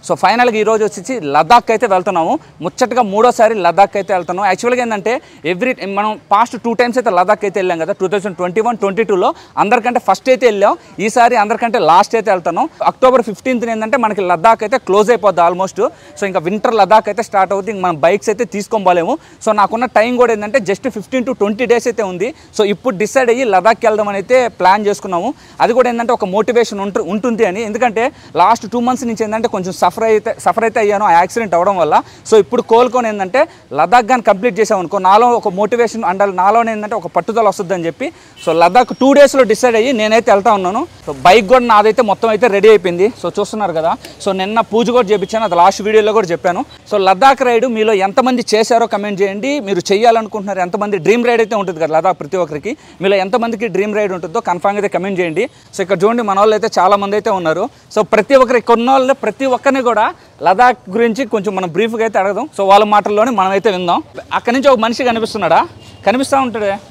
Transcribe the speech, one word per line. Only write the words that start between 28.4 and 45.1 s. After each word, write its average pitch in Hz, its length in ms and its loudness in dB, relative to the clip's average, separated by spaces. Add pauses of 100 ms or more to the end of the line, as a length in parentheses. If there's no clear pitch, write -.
టూ 240 140 -4
మంత్స్ 247 240 -2
నుంచి 220 140 -4
ఏంటంటే 220 240 -4
కొంచెం 190 340 -4
సఫర్ 190 220 0
అయితే, 220 320 0 (100)
సఫర్ 196 180 0
అయితే 226 160 0
అయ్యాను 208 260 0
ఆ 185 60 4
యాక్సిడెంట్ 180 420 0
అవ్వడం 185 280 0
వల్ల. 160 200 2 (280)
So 220 140 4
ఇప్పుడు - 180 -2
కోలుకొని 240 460 2
ఏంటంటే 208 400 -2 (260)
లదాఖ్ 185 380 2
కానీ 254 100 2
కంప్లీట్ 202 380 0
చేసాం 208 200 2
అనుకో, 175 180 -4
నాలో 196 300 4 (140)
ఒక - 60 -4 (120)
మోటివేషన్ 226 440 -2
ఉండాలి, 190 320 -2
నాలోనే 220 360 2
ఏంటంటే 214 240 -6
ఒక 175 120 -8
పట్టుదల 220 400 -2
వస్తుందని 185 380 -4
చెప్పి. 147 220 -6 (380)
So 165 160 0
లదాఖ్ 190 400 2
టూ 269 120 4
డేస్లో 277 300 6
డిసైడ్ 226 320 0
అయ్యి 240 180 2
నేనైతే 220 400 2
వెళ్తా 202 200 2
ఉన్నాను. 202 340 -2 (200)
So 151 80 -8 (120)
బైక్ 196 200 6
కూడా 254 260 6
నాదైతే 214 280 4
మొత్తం 220 280 0
అయితే 220 180 2
రెడీ 202 260 4
అయిపోయింది. 185 360 2 (140)
So 175 160 -4
చూస్తున్నారు 202 320 -4
కదా, 160 240 -2 (300)
so 202 60 -2 (100)
నిన్న 220 180 -2
పూజ 220 300 0
కూడా 240 180 2
చేపించాను, 208 380 -2